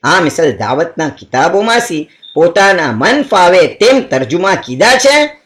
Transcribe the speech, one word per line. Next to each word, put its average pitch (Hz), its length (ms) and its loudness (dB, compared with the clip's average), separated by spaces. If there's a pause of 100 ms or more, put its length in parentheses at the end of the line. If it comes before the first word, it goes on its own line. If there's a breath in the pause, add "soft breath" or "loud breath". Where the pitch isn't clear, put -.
આ 180 180 2
મિસલ 143 360 -2
દાવતના 147 520 -4
કિતાબોમાંથી 185 1000 -2 (240 soft breath)
પોતાના 170 580 2
મન 196 320 0
ફાવે 180 440 2
તેમ 254 340 2
તર્જુમા 170 540 -2
કીધા 196 420 0
છે 294 320 2 (160)